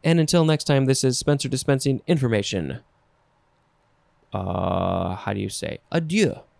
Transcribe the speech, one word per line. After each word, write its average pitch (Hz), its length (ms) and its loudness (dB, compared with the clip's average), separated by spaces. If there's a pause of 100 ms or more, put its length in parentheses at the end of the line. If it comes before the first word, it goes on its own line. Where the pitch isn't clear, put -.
And 165 160 4
until 165 260 4
next 156 200 2
time, 139 220 2
this 135 180 2
is 127 140 2
Spencer 143 300 0
dispensing 135 580 0
information. 107 760 0 (1500)
Uh, 92 840 -2
how 101 180 -6
do 101 60 -4
you 101 100 -4
say? - 300 -10 (100)
Adieu. 170 460 0 (240)